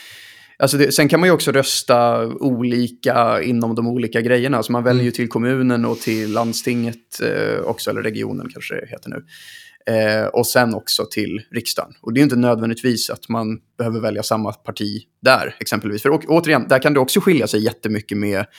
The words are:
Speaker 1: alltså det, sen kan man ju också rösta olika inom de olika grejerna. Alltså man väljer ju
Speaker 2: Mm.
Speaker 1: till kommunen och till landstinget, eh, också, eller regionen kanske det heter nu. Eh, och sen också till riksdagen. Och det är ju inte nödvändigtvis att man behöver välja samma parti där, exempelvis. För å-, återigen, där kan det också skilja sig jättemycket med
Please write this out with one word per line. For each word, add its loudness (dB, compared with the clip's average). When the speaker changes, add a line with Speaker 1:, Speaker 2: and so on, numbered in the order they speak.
Speaker 1:
alltså 2
det, 4
sen 4
kan 4
man 6
ju 6
också 2
rösta 2
olika 0
inom 0
de -2
olika -2
grejerna. 0
Alltså -2
man -2
väljer 2
ju 0
Speaker 2:
Mm. -4
Speaker 1:
till -4
kommunen 0
och -2
till -4
landstinget, -4
eh, -2
också, -4
eller -6
regionen -6
kanske -12
det -8
heter -14
nu. -12
Eh, 2
och 0
sen 2
också -4
till -4
riksdagen. -6
Och -6
det 2
är 4
ju 8
inte 4
nödvändigtvis 0
att -10
man -4
behöver -2
välja -4
samma -2
parti -10
där, 4
exempelvis. -4
För 2
å-, 2
återigen, 2
där 6
kan 2
det 4
också 2
skilja 4
sig 0
jättemycket -4
med -2